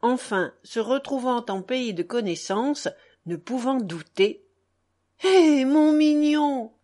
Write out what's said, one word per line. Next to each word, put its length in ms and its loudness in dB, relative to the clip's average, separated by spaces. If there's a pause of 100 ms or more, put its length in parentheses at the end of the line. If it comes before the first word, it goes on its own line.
Enfin, 520 -2 (100)
se 180 -12
retrouvant 680 -2
en 140 -6
pays 300 -4
de 100 -6
connaissance, 840 -4 (380)
ne 100 -6
pouvant 440 -4
douter, 640 -2 (800)
Eh, 400 6
mon 280 4
mignon! 800 2 (120)